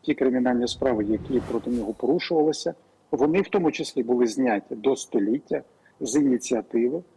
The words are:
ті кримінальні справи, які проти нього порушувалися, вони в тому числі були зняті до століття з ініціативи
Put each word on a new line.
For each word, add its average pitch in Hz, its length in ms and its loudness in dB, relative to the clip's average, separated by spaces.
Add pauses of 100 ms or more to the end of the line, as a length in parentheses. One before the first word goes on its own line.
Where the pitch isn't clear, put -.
ті 151 120 -2
кримінальні 123 540 2
справи, 117 420 -2
які 113 300 -2 (120)
проти 113 180 -4
нього 110 240 -4
порушувалися, 156 800 0 (380)
вони 151 300 2
в 196 60 -2
тому 170 240 2
числі 139 320 -4
були 120 240 2
зняті 120 480 -2
до 123 200 2
століття - 680 -2 (380)
з 123 160 -4
ініціативи 127 840 0 (160)